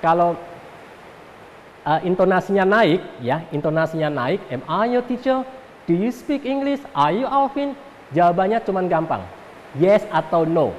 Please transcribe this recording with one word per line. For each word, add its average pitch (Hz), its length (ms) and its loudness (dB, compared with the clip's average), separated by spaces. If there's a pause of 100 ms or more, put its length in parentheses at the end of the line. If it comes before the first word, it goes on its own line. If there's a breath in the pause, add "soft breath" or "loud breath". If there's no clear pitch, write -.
kalau 170 320 4 (1400)
Eh, 165 320 0
intonasinya 185 560 2
naik, 196 320 4 (240)
ya, 123 160 -2 (160)
intonasinya 156 560 0
naik, 147 400 -2
Am 127 160 -4
I 226 320 0
your 240 80 -4
teacher? 262 320 -2 (480)
Do 170 80 2
you 208 160 0
speak 285 320 -6
English? 277 480 -2
Are 143 160 2
you 190 160 0
Alvin? 277 480 0 (400)
Jawabannya 175 560 4
cuman 190 160 0
gampang, 160 400 0 (560)
yes 190 320 6
atau 165 320 0
no. 160 340 2